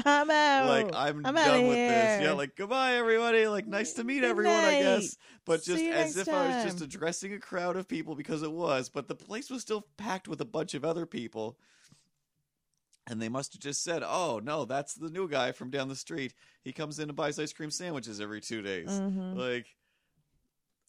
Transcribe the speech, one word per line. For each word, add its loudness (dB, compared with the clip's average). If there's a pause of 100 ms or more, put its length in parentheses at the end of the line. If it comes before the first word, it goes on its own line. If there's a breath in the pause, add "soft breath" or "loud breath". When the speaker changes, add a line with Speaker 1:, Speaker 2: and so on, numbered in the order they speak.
Speaker 1:
I'm 4
out. 6
Speaker 2:
Like, 2
I'm -2
Speaker 1:
I'm 0
Speaker 2:
done 4
Speaker 1:
outta 8
Speaker 2:
with 6
this. 4
Speaker 1:
here. 2
Speaker 2:
Yeah, 2
like, -2
"Goodbye, 2
everybody. 4
Like, 0
nice -2
to -4
meet 0
Speaker 1:
Good 4
Speaker 2:
everyone, 4
I 6
Speaker 1:
night. 6
Speaker 2:
guess." 2 (280 loud breath)
But 2
just 0
Speaker 1:
See 2
you 0
Speaker 2:
as 2
Speaker 1:
next -2
Speaker 2:
if 0
I 2
was 0
just -4
Speaker 1:
time. -6
Speaker 2:
addressing -6
a -10
crowd -4
of -6
people -6
because -6
it -4
was. 0
But -8
the -8
place -10
was -8
still -6
packed -6
with -8
a -2
bunch -4
of -6
other -2
people. -8 (1500 soft breath)
And -6
they -4
must -6
have -20
just -6
said, -2
"Oh, -2
no, -4
that's -4
the -10
new -4
guy 0
from -10
down -4
the -8
street. -8 (280 soft breath)
He -12
comes -8
in -6
and -10
buys -2
ice -6
cream -10
sandwiches -8
every -8
two -8
days." -6
Speaker 1:
Mm-hmm. -4
Speaker 2:
Like, -4 (1120)